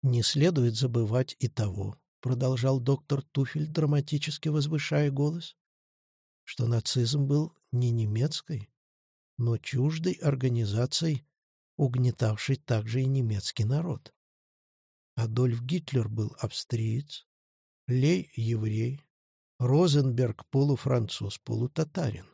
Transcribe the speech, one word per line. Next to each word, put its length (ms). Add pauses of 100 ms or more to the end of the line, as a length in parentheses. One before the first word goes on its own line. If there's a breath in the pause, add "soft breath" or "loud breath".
«Не 220
следует 520
забывать 640
и 100
того», 500 (220)
продолжал 580
доктор 420
Туфель, 460
драматически 800
возвышая 640
голос, 460 (880)
что 220
нацизм 580
был 280 (200)
не 180
немецкой, 800 (680)
но 200
чуждой 560
организацией, 1120 (500)
угнетавшей 800
также 460
и 40
немецкий 600
народ. 480 (1000)
Адольф 460
Гитлер 460
был 320
австриец, 880 (600)
Лей — 480
еврей, 680 (580)
Розенберг — 920
полуфранцуз, 880
полутатарин. 960